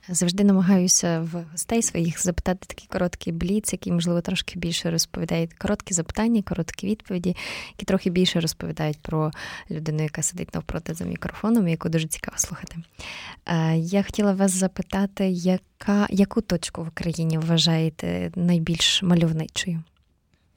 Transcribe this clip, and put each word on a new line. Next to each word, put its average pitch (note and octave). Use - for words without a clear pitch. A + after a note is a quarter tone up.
завжди F3+
намагаюся F#3
в E3+
гостей A#3
своїх E3+
запитати F#3
такі -
короткі F3+
бліц, F3
які, F3+
можливо, F3
трошки F#3
більше E3+
розповідають. E3
Короткі G3+
запитання, G#3+
короткі E3+
відповіді, F3+
які -
трохи F#3+
більше F3+
розповідають D#3
про D#3
людину, D#3
яка D#3
сидить F3
навпроти E3
за F3
мікрофоном, F#3
яку E3
дуже D#3+
цікаво -
слухати. -
Е, D#3+
я F3+
хотіла G3+
вас G3
запитати, F#3+
яка, F#3
яку G3
точку -
в E3
Україні D#3+
вважаєте E3
найбільш E3+
мальовничою? E3